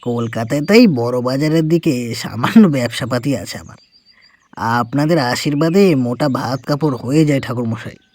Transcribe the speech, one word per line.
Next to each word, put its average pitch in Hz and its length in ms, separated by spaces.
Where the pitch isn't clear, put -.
কলকাতায় 117 600
তাই 226 220
বড় 123 340
বাজারের 151 460
দিকে 165 260
সামান্য 135 520
ব্যবসাপাতি 123 720
আছে 92 200
আমার। - 220
আপনাদের 123 640
আশীর্বাদে 160 760
মোটা 127 340
ভাত 123 340
কাপড় 147 320
হয়ে 139 300
যায় 139 160
ঠাকুরমশাই। 117 560